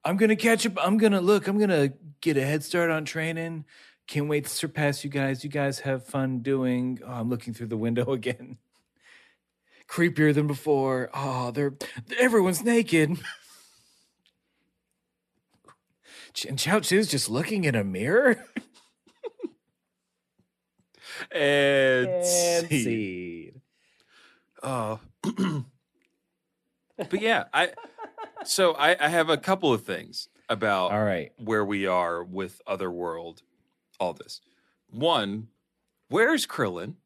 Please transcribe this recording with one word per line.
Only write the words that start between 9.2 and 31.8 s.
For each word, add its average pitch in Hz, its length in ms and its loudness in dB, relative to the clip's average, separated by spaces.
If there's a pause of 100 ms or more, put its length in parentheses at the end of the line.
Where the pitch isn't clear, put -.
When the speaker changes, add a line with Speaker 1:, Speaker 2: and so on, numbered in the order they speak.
Speaker 1:
Creepier 156 460 4
than 151 140 2
before. 135 640 0
Oh, 127 380 -4
they're, 139 240 -2 (440)
everyone's 202 440 4
naked. 180 640 2
<laughs> - 40 -12 (3000)
Ch-, - 120 -8
and 139 120 -6
Chaozu's 190 520 4
just - 200 -2
looking 170 360 -2
in 135 100 2
a 107 80 2
mirror. 143 680 2
<laughs> - 60 -18 (2750)
Speaker 2:
And 139 800 4
Speaker 1:
And 180 160 -2
Speaker 2:
scene. 170 580 2
Speaker 1:
scene. 92 800 -6 (1000)
Speaker 2:
Uh, 113 340 -4 (260)
<clears throat> 180 380 -2 (1500)
But 196 120 -2
yeah, 220 320 0
I, 165 180 2 (720)
so 180 300 2
I, 156 220 4 (100)
I 151 40 2
have 165 200 2
a 151 80 2
couple 185 360 0
of 110 100 -2
things - 460 -10 (200)
about 101 420 0
Speaker 1:
All 104 120 0
right. 90 340 -2
Speaker 2:
where 107 280 0
we 98 220 -2